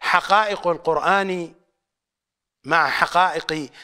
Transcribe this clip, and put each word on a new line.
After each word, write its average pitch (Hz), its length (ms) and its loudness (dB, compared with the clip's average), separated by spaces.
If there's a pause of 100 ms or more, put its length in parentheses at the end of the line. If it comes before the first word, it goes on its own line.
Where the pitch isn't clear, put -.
حقائق 202 680 2
القرآن 170 880 -2 (1080)
مع 151 260 2
حقائق 160 800 -2 (140)